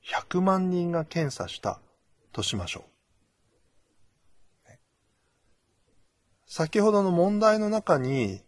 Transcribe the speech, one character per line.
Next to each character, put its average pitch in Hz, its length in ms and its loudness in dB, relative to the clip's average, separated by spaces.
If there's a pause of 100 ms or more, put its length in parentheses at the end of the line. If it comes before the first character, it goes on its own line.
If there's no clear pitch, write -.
百 - 400 -4
万 190 280 2
人 175 220 -2
が 165 140 -2
検 160 280 -4
査 98 140 -8
し - 140 -14
た 101 180 -4 (540)
と 107 100 -6
し - 140 -4
ま 87 100 -8
し - 80 -10
ょ - 100 -18 (1800)
う。 - 40 -20 (1800)
先 - 340 -2
ほ 214 100 6
ど 202 120 4
の 185 80 2
問 190 280 2
題 214 200 4
の 208 100 0
中 208 280 2
に 127 500 -2